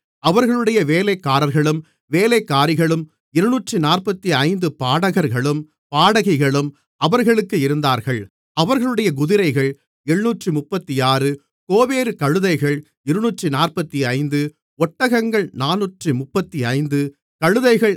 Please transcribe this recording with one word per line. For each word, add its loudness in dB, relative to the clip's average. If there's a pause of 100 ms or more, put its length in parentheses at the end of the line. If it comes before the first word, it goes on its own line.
(180)
அவர்களுடைய 2
வேலைக்காரர்களும் 0 (320)
வேலைக்காரிகளும், 2 (260)
இருநூற்று 0
நாற்பத்தைந்து 0 (100)
பாடகர்களும் 0 (280)
பாடகிகளும் 2 (300)
அவர்களுக்கு 2
இருந்தார்கள். -2 (360)
அவர்களுடைய 0
குதிரைகள் 0 (360)
எழுநூற்று -2
முப்பத்தாறு, -2 (380)
கோவேறு 0
கழுதைகள் 0 (240)
இருநூற்று -2
நாற்பத்தைந்து, -2 (380)
ஒட்டகங்கள் -2
நானூற்று -4
முப்பத்தைந்து, -4 (420)
கழுதைகள் 2